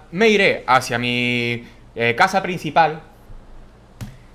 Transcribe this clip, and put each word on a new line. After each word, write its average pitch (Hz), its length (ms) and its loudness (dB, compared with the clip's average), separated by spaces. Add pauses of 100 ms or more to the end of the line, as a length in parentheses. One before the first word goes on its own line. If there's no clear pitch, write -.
(120)
me 214 160 2
iré 190 380 2
hacia 127 320 2
mi, 120 640 -2 (320)
eh, 117 220 0
casa 190 260 2
principal. 160 600 0 (1300)